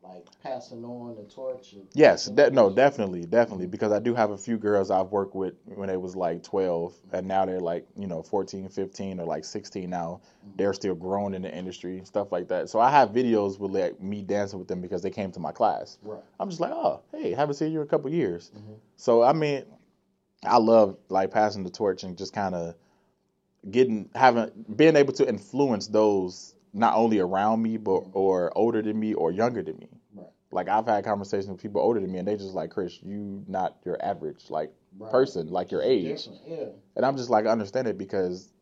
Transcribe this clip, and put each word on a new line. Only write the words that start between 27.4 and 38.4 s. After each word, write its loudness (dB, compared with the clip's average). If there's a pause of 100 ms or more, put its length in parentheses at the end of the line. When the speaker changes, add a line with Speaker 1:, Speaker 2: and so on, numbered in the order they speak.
Speaker 2:
me, -2
but, 0
Speaker 1:
Mm-hmm. -16
Speaker 2:
or 2
older 2
than -2
me -2
or 0
younger 0
than -8
me. -20 (260)
Speaker 1:
Right. -20 (240)
Speaker 2:
Like, -4
I've 0
had 2
conversations -4
with -12
people -4
older 2
than -6
me, -6
and -4
they 0
just -10
like, -6
"Chris, -8
you -10
not -4
your -4
average, -8
like, -6 (260)
Speaker 1:
Right. -14
Speaker 2:
person, 0
like, -4
your -2
Speaker 1:
It's 2
Speaker 2:
age." 0
Speaker 1:
different, -20
yeah. -10 (280)
Speaker 2:
And 0
I'm 0
just -6
like, 4
"I 2
understand 0
it -4
because -4